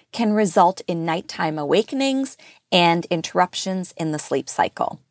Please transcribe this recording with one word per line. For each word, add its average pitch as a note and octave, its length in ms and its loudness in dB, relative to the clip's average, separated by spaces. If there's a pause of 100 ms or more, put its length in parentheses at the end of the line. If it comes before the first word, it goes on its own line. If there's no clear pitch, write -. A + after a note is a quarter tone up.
(140)
can A3 180 0
result G3 560 4
in E3+ 160 -4
nighttime E3 560 -4
awakenings C4 800 0 (340)
and F3 360 4
interruptions F3+ 920 -2
in D#3 160 -2
the D3+ 60 -4
sleep C3+ 280 -2
cycle. - 640 -2